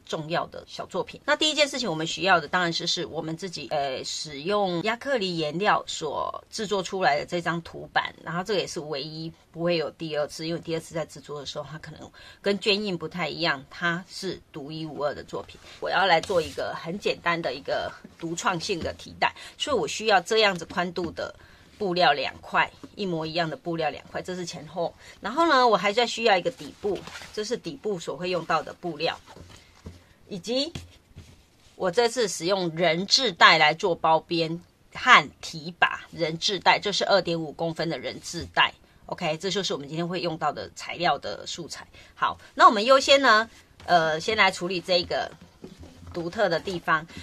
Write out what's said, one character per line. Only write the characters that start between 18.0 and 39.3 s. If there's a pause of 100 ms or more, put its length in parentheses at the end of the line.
独
创
性
的
提
袋， (220)
所
以
我
需
要
这
样
子
宽
度
的 (440)
布
料
两
块， (240)
一
模
一
样
的
布
料
两
块，
这
是
前
后。 (260)
然
后
呢，
我
还
在
需
要
一
个
底
部， (340)
这
是
底
部
所
会
用
到
的
布
料， (1120)
以
及 (1040)
我
这
次
使
用
人
字
带
来
做
包
边 (320)
和 (100)
提
把
人
字
带，
这
是
二
点
五
公
分
的
人
字
带。 (340)
OK，